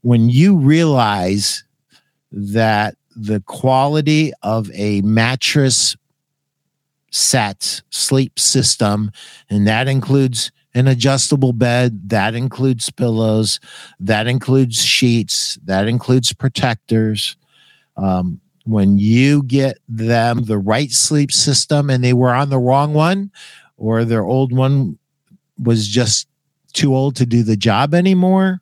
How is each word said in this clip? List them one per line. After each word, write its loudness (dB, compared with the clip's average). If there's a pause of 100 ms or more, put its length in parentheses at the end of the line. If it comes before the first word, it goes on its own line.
When 2
you 4
realize 0 (680)
that -2 (200)
the -4
quality 0 (100)
of -4
a -2
mattress 0 (1160)
set, -4
sleep -2
system, 0 (400)
and 2
that 0
includes 0 (220)
an 2
adjustable 2
bed, 0
that 0
includes -2
pillows, -2 (400)
that -2
includes 0
sheets, -2
that -2
includes 0
protectors. -2 (600)
Um, -2 (240)
when 2
you 2
get -2 (100)
them 0
the -2
right -2
sleep 0
system 0
and 0
they 2
were 2
on 0
the 0
wrong 0
one, 0 (440)
or -2
their 0
old -2
one 0 (640)
was 0
just -2 (440)
too 0
old 0
to 0
do 2
the 0
job 0
anymore 2